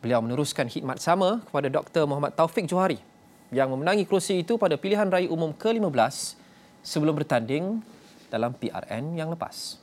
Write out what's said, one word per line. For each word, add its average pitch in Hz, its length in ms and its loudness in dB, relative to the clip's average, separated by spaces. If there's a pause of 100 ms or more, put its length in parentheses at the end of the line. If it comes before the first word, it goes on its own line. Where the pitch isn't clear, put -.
Beliau 117 240 2
meneruskan 131 400 0
khidmat 131 320 -6
sama 190 480 2
kepada 143 240 -2
Doktor 151 400 0
Muhammad 143 240 -2
Taufik 165 320 2
Johari 180 320 2 (560)
yang 131 160 2
memenangi 170 400 0
kerusi 190 320 2
itu 202 160 0
pada 180 240 2
pilihan 208 320 2
raya 180 160 2
umum 160 240 -2
ke - 160 -4
lima 220 240 0
belas 127 480 0 (400)
sebelum 156 320 0
bertanding 151 720 0 (480)
dalam 120 240 -2
P - 160 -6
R - 160 -10
N 151 320 -6
yang 156 160 -4
lepas. - 460 -10